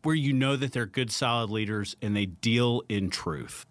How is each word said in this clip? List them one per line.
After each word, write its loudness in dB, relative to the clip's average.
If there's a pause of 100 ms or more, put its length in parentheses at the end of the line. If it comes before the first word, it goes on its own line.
where 2
you 2
know 4
that -2
they're 0
good, -2
solid 0
leaders -2
and 0
they 2
deal 2
in 0
truth. -8